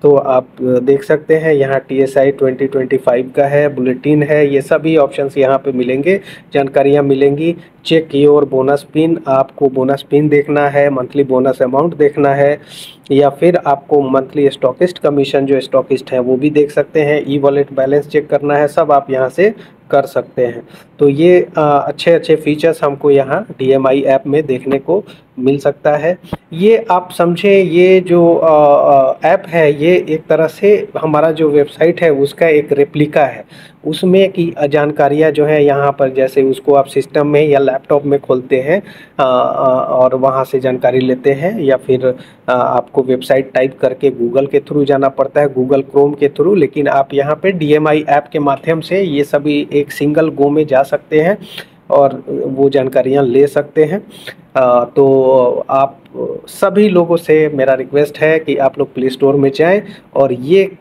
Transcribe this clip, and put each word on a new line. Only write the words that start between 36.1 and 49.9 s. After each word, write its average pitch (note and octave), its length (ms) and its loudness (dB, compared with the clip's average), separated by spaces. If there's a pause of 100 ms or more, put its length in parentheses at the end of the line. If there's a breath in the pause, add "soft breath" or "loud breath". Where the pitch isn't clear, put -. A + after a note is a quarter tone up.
उसको C3+ 320 0
आप C#3 120 2
सिस्टम D3 400 -2
में D3 220 2
या C#3+ 100 2
लैपटॉप C#3 460 -2
में C#3+ 160 0
खोलते B2+ 400 -2
हैं, E3 220 -2 (360 loud breath)
अ, C#3+ 40 0
अ, C3 680 0
और B2+ 240 2
वहाँ C3 300 0
से C3 160 -4
जानकारी B2+ 400 0
लेते B2+ 320 0
हैं, F3+ 280 -4
या C3+ 160 0
फिर, B2+ 300 -2
अ, - 460 -6
आपको B2+ 500 -2
वेबसाइट C3 500 -2
टाइप C3 260 -2
करके C3 320 -2
Google B2 400 -4
के C#3+ 100 0
through C#3+ 240 -4
जाना C3+ 240 0
पड़ता C3+ 320 -2
है, C#3 140 -2
Google C3 280 0
Chrome C#3+ 380 0
के C#3+ 80 0
through, D#3+ 280 0
लेकिन C#3+ 320 -2
आप C#3 260 -2
यहाँ C#3+ 280 -2
पे F#3+ 100 0
डीएमआई D3+ 560 0
ऐप D3 240 0
के D#3+ 60 -4
माध्यम D3 420 -2
से F#3+ 220 -4
ये D3 220 -2
सभी D3 480 -2
एक C#3+ 200 -2